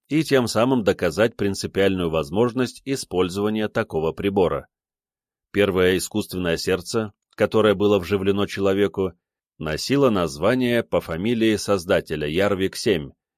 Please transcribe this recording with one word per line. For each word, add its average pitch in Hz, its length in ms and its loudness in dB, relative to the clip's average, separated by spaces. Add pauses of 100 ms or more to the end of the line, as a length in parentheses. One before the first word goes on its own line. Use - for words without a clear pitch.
и 156 140 0
тем 131 240 2
самым 120 360 2
доказать 92 520 0
принципиальную 95 760 0
возможность 110 720 -2
использования 104 840 -2
такого 80 440 -2
прибора. 87 560 0 (840)
Первое 92 420 2
искусственное 90 600 -4
сердце, 95 560 -4 (220)
которое 107 400 2
было 101 220 4
вживлено 98 480 0
человеку, 98 680 0 (440)
носило 127 520 0
название 110 760 0
по 90 160 -2
фамилии 107 560 0
создателя 85 720 -2
Ярвик 95 480 0
семь 80 360 0 (260)